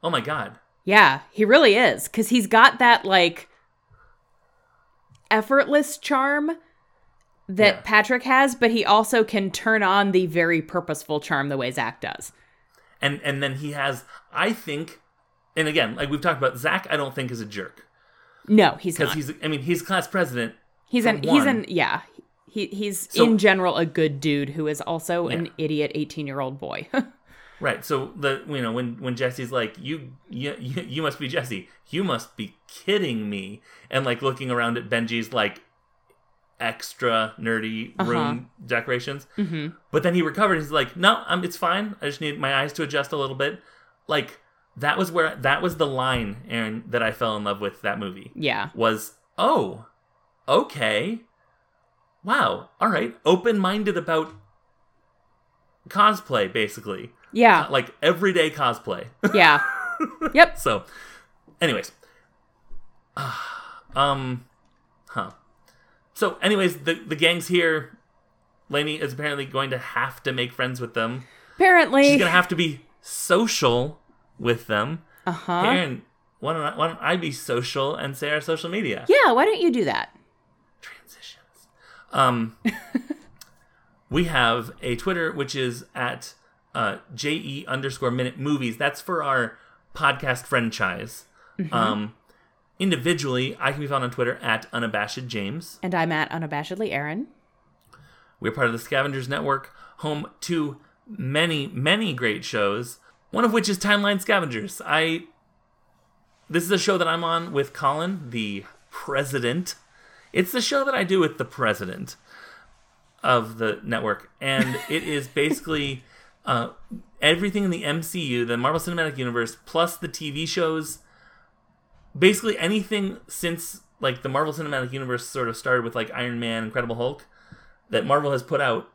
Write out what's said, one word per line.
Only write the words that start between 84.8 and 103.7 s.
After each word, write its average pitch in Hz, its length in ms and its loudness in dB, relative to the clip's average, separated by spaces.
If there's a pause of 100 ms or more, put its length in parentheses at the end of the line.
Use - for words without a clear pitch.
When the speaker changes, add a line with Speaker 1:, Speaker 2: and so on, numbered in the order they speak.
Speaker 1:
a 123 140 -2
Twitter, 170 360 -2
which 139 240 -6
is 127 300 -4 (100)
at, 123 400 -8 (400)
uh, 104 220 -2 (180)
J 147 160 -4
E 143 360 -8
underscore 131 440 -4
minute 127 260 -4
movies. 131 400 -2
That's 143 240 -2
for 170 220 -4
our 127 340 -2 (380)
podcast 135 500 0
franchise. 107 800 -4 (320)
Speaker 2:
Mm-hmm. 170 160 -4
Speaker 1:
Um, 107 400 0 (680)
individually, 143 800 0
I 135 120 0
can 143 100 -8
be 143 60 -6
found 135 160 -2
on 123 80 -4
Twitter 123 320 -2
at 113 280 -2
unabashedjames. 113 1120 -6
Speaker 2:
And 185 140 -4
I'm 165 160 0
at 156 180 -2
unabashedly 165 600 -6
Aaron. 156 360 -6 (1120)
Speaker 1:
We're 110 120 -2
part 131 160 0
of 113 60 0
the 117 60 -6
Scavengers 135 480 -2
Network, 139 460 -2 (240)
home 147 300 -6 (140)
to 151 360 -4 (300)
many, 156 580 -2
many 170 480 0
great 113 320 -2
shows, 110 540 -2 (320)
one 226 120 2
of 226 80 4
which 214 160 2
is 190 120 0